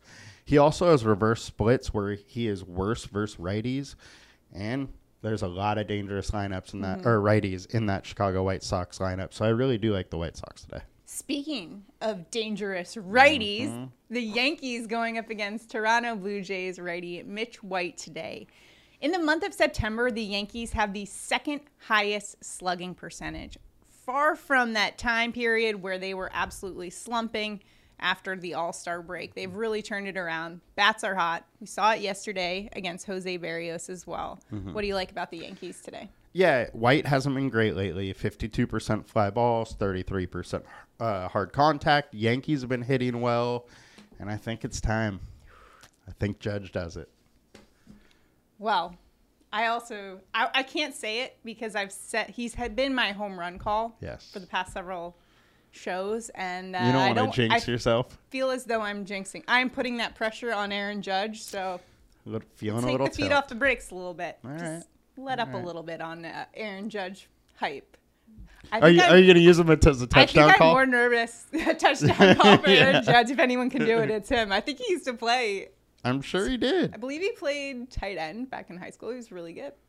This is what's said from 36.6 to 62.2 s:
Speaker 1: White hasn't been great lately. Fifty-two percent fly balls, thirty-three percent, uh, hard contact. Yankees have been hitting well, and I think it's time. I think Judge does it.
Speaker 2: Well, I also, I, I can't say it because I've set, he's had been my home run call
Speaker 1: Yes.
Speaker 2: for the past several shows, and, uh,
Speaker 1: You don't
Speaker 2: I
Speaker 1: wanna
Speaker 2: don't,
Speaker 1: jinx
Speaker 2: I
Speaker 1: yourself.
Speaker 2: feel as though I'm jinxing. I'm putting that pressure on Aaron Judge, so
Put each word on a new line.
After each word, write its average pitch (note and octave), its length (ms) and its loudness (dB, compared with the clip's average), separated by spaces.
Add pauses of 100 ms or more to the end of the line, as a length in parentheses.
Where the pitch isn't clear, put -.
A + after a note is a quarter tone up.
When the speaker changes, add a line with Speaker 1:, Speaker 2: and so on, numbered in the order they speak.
Speaker 1:
White B2+ 340 4
hasn't C3+ 280 0
been C3+ 140 -2
great A2 280 2
lately. F#2+ 360 -4
Fifty-two A2+ 540 -4
percent A2 420 -4
fly G#2 220 2
balls, A#2 480 0
thirty-three F#2 480 -2
percent, - 380 -8 (360)
uh, G2 280 -4
hard F#2+ 260 -2
contact. D3 600 2
Yankees B2 460 0
have B2 80 -8
been B2 140 -2
hitting B2 400 0
well, A#2+ 440 0 (520)
and G2 120 -10
I G#2+ 60 -4
think A2+ 260 -8
it's - 180 -8
time. A2 400 -2 (840)
I F#2 60 -16
think G2+ 260 -4
Judge G2+ 340 -8
does E2+ 260 -8
it. D#2 100 -14 (1500)
Speaker 2:
Well, F3+ 380 -2 (560)
I A3 140 -2
also, G#3+ 540 -6 (140)
I, A#3+ 200 2
I C4+ 80 2
can't D4 320 -6
say A3 260 -6
it B3+ 240 -10
because A3+ 320 -10
I've G3 160 -6
set, - 380 -6
he's A#3+ 240 -10
had A#3 200 -8
been C4 200 0
my A3+ 180 0
home G3 260 -8
run F3 200 -8
call A3 420 -4
Speaker 1:
Yes. - 320 -14
Speaker 2:
for G#3+ 80 -12
the F3+ 60 -18
past F#3 260 -6
several F3 440 -10 (540)
shows, G3+ 640 -6
and, F#3 400 -8
uh, F3+ 60 -4
Speaker 1:
You F#3 120 2
don't - 100 4
Speaker 2:
I - 60 4
Speaker 1:
wanna - 120 2
Speaker 2:
don't, G#2+ 140 0
Speaker 1:
jinx B2 340 2
Speaker 2:
I - 20 -6
Speaker 1:
yourself. A#2+ 480 0 (120)
Speaker 2:
feel C4 200 -4
as B3+ 140 -6
though A3+ 160 -2
I'm G3+ 240 -8
jinxing. F#3+ 420 -10
I'm B3 220 2
putting B3 300 -4
that A3 160 -6
pressure A3+ 380 -4
on G3+ 200 -4
Aaron G3+ 300 -6
Judge, G3 400 -4
so F#3 380 -8 (460)